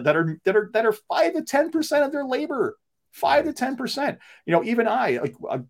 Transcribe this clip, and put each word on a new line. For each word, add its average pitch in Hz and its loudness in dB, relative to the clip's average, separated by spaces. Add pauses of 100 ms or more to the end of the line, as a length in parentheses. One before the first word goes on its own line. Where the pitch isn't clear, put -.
that 151 4
are, 160 -2
that 190 2
are, 214 2
that 226 0
are 214 4
five 330 0
to 320 -4
ten 311 0
percent 302 2
of 277 -2
their 285 -4
labor. 254 -2 (320)
Five - 2
to 302 -2
ten 262 -4
percent. 262 -4 (260)
You 165 0
know, 170 6
even 233 2
I, 208 0
like, 123 -6 (160)
uh, 131 -2 (120)